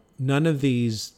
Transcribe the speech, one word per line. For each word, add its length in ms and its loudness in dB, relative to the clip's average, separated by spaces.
none 300 0
of 140 0
these 560 0